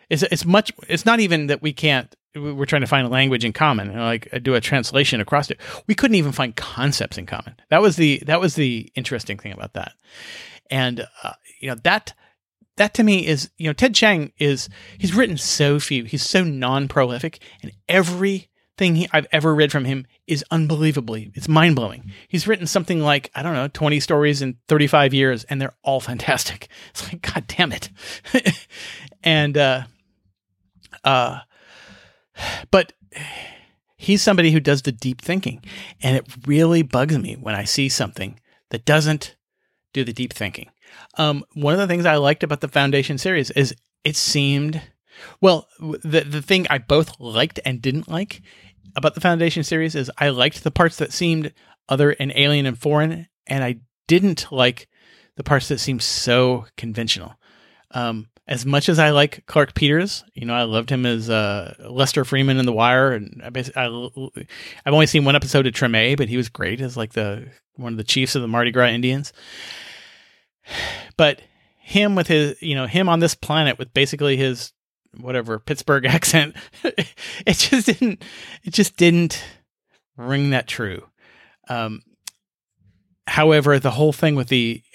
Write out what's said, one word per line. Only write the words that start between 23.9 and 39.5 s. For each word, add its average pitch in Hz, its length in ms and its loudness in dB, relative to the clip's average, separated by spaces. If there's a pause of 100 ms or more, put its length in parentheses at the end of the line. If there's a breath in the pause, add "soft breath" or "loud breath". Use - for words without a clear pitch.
stories 147 420 2
in 127 160 -4 (100)
thirty-five 147 460 4
years, 131 320 2
and 139 160 -6
they're 135 220 -6
all 135 160 -2
fantastic. - 680 -4 (120)
<laughs> - 100 -20
It's - 220 -14
like, 175 100 -14 (120)
God - 140 -6
damn - 240 -2
it. - 180 -12 (440 loud breath)
<laughs> - 340 0 (580 loud breath)
And, 147 320 2
uh, 131 260 2 (1200)
uh, 131 340 0 (1300 loud breath)
but 185 200 4 (1040 loud breath)
he's 202 260 2
somebody 180 300 4
who 156 80 4
does 143 220 2
the 143 100 -4
deep 127 300 -8
thinking, 170 420 -6 (380 loud breath)
and 131 160 2
it - 80 -4 (200)
really 165 360 4
bugs 143 360 0
me 110 220 -6
when 110 160 -6
I 101 80 -6
see 135 240 0
something - 540 -6 (300)
that 117 120 -8
doesn't 151 540 0 (560)